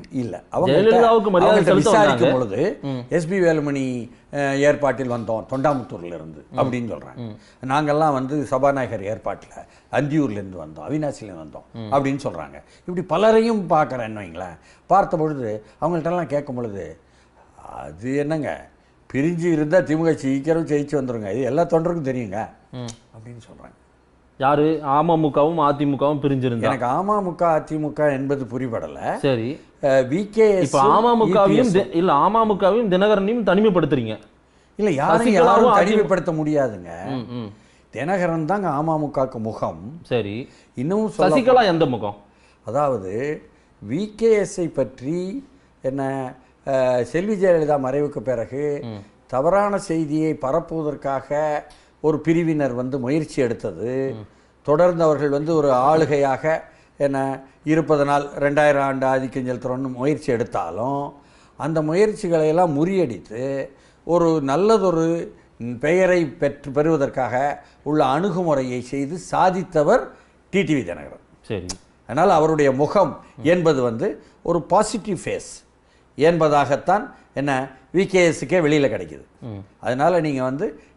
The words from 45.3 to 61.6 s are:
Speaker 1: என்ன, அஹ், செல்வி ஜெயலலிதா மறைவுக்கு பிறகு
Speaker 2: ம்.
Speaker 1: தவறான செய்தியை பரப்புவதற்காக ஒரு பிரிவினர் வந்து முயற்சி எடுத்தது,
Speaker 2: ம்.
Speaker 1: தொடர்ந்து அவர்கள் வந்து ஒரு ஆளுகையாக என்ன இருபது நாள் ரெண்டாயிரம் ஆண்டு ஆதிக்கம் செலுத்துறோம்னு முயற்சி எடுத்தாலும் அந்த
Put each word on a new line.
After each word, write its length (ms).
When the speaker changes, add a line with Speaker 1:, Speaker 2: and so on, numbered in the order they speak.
Speaker 1:
என்ன, 520
அஹ், 360
செல்வி 340
ஜெயலலிதா 440
மறைவுக்கு 400
பிறகு 640
Speaker 2:
ம். 180
Speaker 1:
தவறான 500
செய்தியை 640
பரப்புவதற்காக 1200
ஒரு 180
பிரிவினர் 540
வந்து 260
முயற்சி 420
எடுத்தது, 760
Speaker 2:
ம். 100
Speaker 1:
தொடர்ந்து 400
அவர்கள் 260
வந்து 260
ஒரு 160
ஆளுகையாக 920
என்ன 440
இருபது 420
நாள் 180
ரெண்டாயிரம் 560
ஆண்டு 260
ஆதிக்கம் 420
செலுத்துறோம்னு 460
முயற்சி 380
எடுத்தாலும் 800
அந்த 240